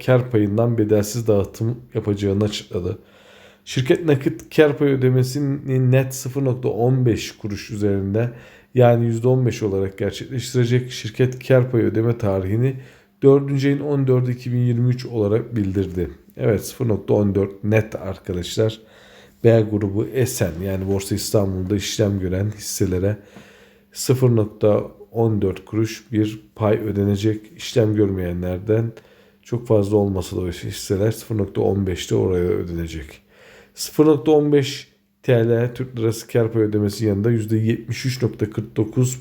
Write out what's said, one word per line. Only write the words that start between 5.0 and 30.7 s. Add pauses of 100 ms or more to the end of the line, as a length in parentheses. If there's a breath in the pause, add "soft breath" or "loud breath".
net
sıfır
nokta
on
beş
kuruş
üzerinde, (440 loud breath)
yani
yüzde
on
beş
olarak
gerçekleştirecek.
Şirket
kar
payı
ödeme
tarihini (480 loud breath)
dördüncü
ayın
on
dördü
iki
bin
yirmi
üç
olarak
bildirdi. (260)
Evet,
sıfır
nokta
on
dört
net
arkadaşlar. (640 loud breath)
B
grubu
Esen, (120)
yani
Borsa
İstanbul'da
işlem
gören
hisselere (760 loud breath)
sıfır
nokta (280)
on
dört
kuruş
bir (140)
pay
ödenecek.
İşlem
görmeyenlerden (500 loud breath)
çok
fazla
olmasa
da
o
hisseler